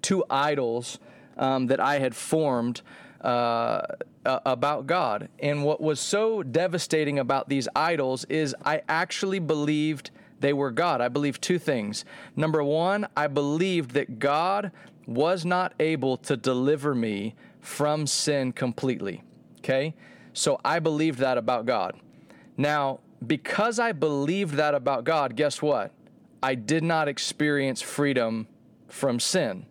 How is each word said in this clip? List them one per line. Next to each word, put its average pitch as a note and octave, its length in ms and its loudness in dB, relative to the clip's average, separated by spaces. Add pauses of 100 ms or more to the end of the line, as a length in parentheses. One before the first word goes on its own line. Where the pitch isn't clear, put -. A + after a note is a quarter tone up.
two F#3+ 280 2
idols, C3+ 680 0 (380)
um, C3 300 2
that C3 140 4
I C#3+ 180 2
had B2+ 160 0
formed, B2+ 640 0 (400)
uh, A#2 600 0 (440)
a-, B2+ 200 2
about C3+ 420 0
God. A#2+ 400 0 (120)
And C#3+ 260 0
what D3+ 160 2
was D3+ 180 0
so G#3+ 440 0
devastating D#3 760 0
about C3+ 300 0
these C3+ 260 0
idols C#3+ 540 0
is D3 340 0
I D3+ 240 0
actually F#3 520 -2
believed D3+ 720 -2 (280)
they C#3+ 140 2
were C#3 180 0
God. C#3+ 300 0
I B2 80 2
believed C#3 320 -2
two F3+ 180 0
things. G#2+ 460 -2 (320)
Number D#3 260 0
one, F3 420 0 (120)
I D3+ 100 2
believed D3 640 0
that C3 280 -2
God E3+ 520 0 (340)
was D#3 380 0
not F3+ 340 0
able C#3 400 0
to - 200 -2
deliver C3+ 580 2
me A2 400 -2 (240)
from D3 480 -2
sin C3+ 460 0
completely. A#2+ 680 -4 (340)
Okay? C#3 360 -2 (400)
So - 300 0
I D#3 140 2
believed D#3 400 0
that B2+ 220 2
about A#2 260 0
God. G#2 300 0 (600)
Now, C#3+ 440 0 (260)
because G#3 540 0
I A#3 120 2
believed D3+ 640 0
that D3 220 2
about C3 280 0
God, C#3+ 320 0
guess D3 280 0
what? B2+ 280 0 (500)
I C3 140 2
did C#3 280 0
not D#3+ 240 2
experience C#3 720 0
freedom A#2 680 0 (400)
from A#2+ 320 0
sin. A#2 500 -2